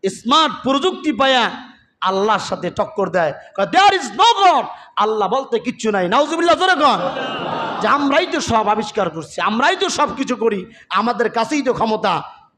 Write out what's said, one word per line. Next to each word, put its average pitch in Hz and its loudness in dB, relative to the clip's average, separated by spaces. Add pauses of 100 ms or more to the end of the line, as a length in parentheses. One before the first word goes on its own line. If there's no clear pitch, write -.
(100)
স্মার্ট 285 0 (100)
প্রযুক্তি 277 0
পায়া 247 2 (500)
আল্লাহর 190 0
সাথে 175 -6
টক্কর 202 -4
দেয়, 160 0 (220)
কয়, 196 0
"There 381 6
is 415 2
no 254 -6
God।" 381 4 (320)
আল্লাহ 214 0
বলতে 233 -2
কিচ্ছু 226 -4
নাই। 185 0
নাউজুবিল্লাহ, 311 2
জোরে 370 2
কন। 277 2 (840)
যে 220 -2
আমরাই 285 2
তো 349 -4
সব 226 0
আবিষ্কার 214 -2
করছি, 160 -8
আমরাই 233 2
তো 370 -2
সব - -2
কিছু 247 -4
করি, 208 -2 (240)
আমাদের 220 0
কাছেই 233 -2
তো 240 0
ক্ষমতা। 208 0 (340)